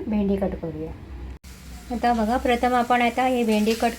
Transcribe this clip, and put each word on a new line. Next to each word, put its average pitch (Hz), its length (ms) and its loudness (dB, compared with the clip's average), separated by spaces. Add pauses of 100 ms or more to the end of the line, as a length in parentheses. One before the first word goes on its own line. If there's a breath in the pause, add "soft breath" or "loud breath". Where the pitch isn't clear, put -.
भेंडी 208 300 0
कट 190 260 -2
करूया. 160 280 -8 (1040)
आता 240 180 2
बघा, 226 240 2
प्रथम 247 380 2
आपण 240 280 4
आता 240 240 2
हे 247 180 2
भेंडी 214 300 4
कट 233 240 0